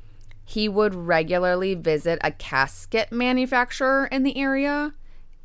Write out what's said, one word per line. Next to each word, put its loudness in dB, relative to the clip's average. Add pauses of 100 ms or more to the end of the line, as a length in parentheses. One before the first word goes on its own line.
(440)
He -2
would 4
regularly 2
visit 0
a 2
casket 0
manufacturer 2
in 0
the 0
area, 0 (520)